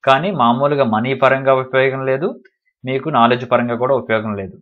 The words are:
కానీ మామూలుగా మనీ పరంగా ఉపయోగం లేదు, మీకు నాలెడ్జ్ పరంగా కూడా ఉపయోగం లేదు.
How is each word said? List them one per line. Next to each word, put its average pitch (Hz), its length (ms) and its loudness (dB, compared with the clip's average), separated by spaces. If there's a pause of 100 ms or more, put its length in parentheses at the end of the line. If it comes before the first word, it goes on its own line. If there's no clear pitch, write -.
కానీ 185 220 2
మామూలుగా 139 540 2
మనీ 113 300 -2 (100)
పరంగా 135 300 2 (100)
ఉపయోగం 131 480 0
లేదు, 143 160 -2 (560)
మీకు 135 240 -4
నాలెడ్జ్ 123 440 2
పరంగా 120 320 0
కూడా 135 100 0 (100)
ఉపయోగం 110 380 -2
లేదు. 92 200 -12